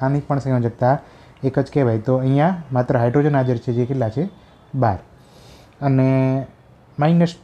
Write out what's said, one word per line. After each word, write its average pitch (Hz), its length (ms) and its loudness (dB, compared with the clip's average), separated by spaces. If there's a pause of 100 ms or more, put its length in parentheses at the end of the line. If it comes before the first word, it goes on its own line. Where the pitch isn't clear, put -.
આની 139 180 0
પણ 143 200 -4
સંયોજકતા 123 600 0 (440)
એક 135 160 -2
જ 135 140 -4
કહેવાય. 120 260 0
તો 127 160 0
અહીંયા 147 560 0
માત્ર 123 260 0
હાઇડ્રોજન 143 380 2
હાજર 127 220 0
છે 120 160 -6
જે 123 120 0
કેટલા 123 240 -2
છે? 160 200 -4 (460)
બાર. 113 240 0 (840)
અને 131 640 2 (540)
માઇનસ 170 440 2